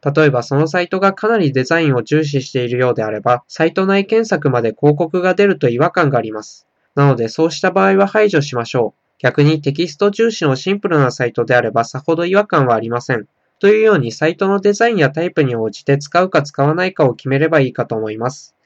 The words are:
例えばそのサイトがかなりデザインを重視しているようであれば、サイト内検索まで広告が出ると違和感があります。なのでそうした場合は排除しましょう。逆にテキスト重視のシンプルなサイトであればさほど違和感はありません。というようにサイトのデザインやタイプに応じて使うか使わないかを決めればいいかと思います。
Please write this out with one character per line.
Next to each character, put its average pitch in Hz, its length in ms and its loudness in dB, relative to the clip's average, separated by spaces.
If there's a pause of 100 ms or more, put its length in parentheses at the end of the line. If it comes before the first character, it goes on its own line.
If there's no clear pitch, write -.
例 151 220 2
え 143 40 4
ば 123 120 -2
そ 139 120 -6
の 151 140 0
サ 175 140 -2
イ 175 60 -6
ト 185 120 -4
が 196 140 2
か 214 140 -4
な 226 100 2
り 151 160 0
デ 131 100 0
ザ 165 160 0
イ 160 80 2
ン 131 80 2
を 117 60 -2
重 151 220 0
視 143 180 -4
し - 100 -14
て 127 120 -2
い 120 40 -6
る 123 100 -4
よ 127 120 2
う 113 40 0
で 113 80 -4
あ 107 80 -4
れ 107 100 -6
ば、 123 280 0
サ - 160 -2
イ 165 80 0
ト 190 140 -2
内 196 180 0
検 220 240 0
索 156 220 0
ま 123 100 0
で 113 180 -2
広 147 180 2
告 175 260 -2
が 185 100 2
出 202 140 2
る 190 120 0
と 127 120 0
違 117 80 -4
和 165 140 2
感 160 180 0
が 135 80 0
あ - 20 2
り 110 100 -6
ま 107 120 -10
す。 - 240 -20 (280)
な 139 120 2
の 135 100 4
で 113 120 -2
そ 160 180 -2
う 170 40 0
し - 120 -8
た 185 80 2
場 190 180 2
合 190 80 2
は 196 100 4
排 214 220 2
除 160 140 2
し 143 120 -6
ま 117 120 -4
し - 100 -6
ょ 110 220 -2
う。 - 20 -20 (180)
逆 131 240 0
に 151 200 2
テ 139 100 -2
キ 165 160 -4
ス - 80 -16
ト 202 140 0
重 226 200 0
視 214 140 -6
の 135 120 2
シ 185 160 -4
ン 202 80 -4
プ 196 80 -6
ル 165 100 2
な 131 120 2
サ 127 140 -4
イ 117 80 -4
ト 117 140 -2
で 127 80 2
あ 123 80 4
れ 113 80 -2
ば 113 140 0
さ - 160 -10
ほ 165 160 -2
ど 170 100 -2
違 180 80 -2
和 208 120 2
感 143 200 2
は 120 80 4
あ 110 60 0
り 113 100 -8
ま 120 100 -2
せ 127 140 -2
ん。 107 120 -4 (320)
と 196 100 2
い 214 100 6
う - 20 2
よ 214 140 4
う 170 40 2
に 117 140 -2
サ 156 160 -2
イ 175 80 -2
ト 196 120 -2
の 196 120 0
デ 208 140 2
ザ 233 140 2
イ 233 60 0
ン 202 40 0
や 147 120 2
タ 160 140 -4
イ 175 60 -2
プ 156 140 0
に 123 120 -2
応 110 140 -2
じ - 160 -14
て 139 100 2
使 160 260 0
う 185 60 0
か 160 140 0
使 147 200 -4
わ 147 120 2
な 180 100 -2
い 185 80 -4
か 151 140 0
を 123 80 0
決 - 160 -8
め 135 80 2
れ 156 100 2
ば 160 120 2
い 131 80 2
い 120 40 -8
か 117 140 -4
と 120 80 -6
思 110 160 -4
い 110 80 -8
ま 120 120 -4
す。 - 240 -20 (120)